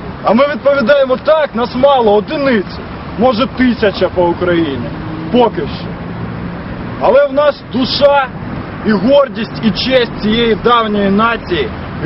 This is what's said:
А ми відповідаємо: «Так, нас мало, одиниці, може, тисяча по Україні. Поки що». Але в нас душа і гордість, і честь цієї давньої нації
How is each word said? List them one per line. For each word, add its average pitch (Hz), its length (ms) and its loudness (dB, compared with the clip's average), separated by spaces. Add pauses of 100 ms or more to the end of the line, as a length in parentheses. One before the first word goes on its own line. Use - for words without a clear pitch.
(260)
А 165 80 4
ми 269 140 4
відповідаємо: 277 720 2
«Так, 302 380 2
нас 233 200 -2
мало, 254 400 4
одиниці, 254 640 0 (400)
може, 247 280 2
тисяча 214 640 0
по 180 140 0
Україні. 165 640 0 (420)
Поки 226 300 2
що». - 260 -8 (1120)
Але 247 260 4
в 269 60 -6
нас 285 300 0 (100)
душа 269 540 2 (580)
і 214 60 2
гордість, 226 720 2
і 220 80 2
честь 240 500 0
цієї 220 340 2
давньої 208 540 0
нації 208 600 0 (360)